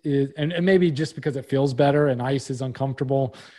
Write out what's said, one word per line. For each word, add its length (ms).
is, 320
and, 160
and 140
maybe 240
just 240
because 240
it 80
feels 280
better 340
and 140
ice 280
is 120
uncomfortable 720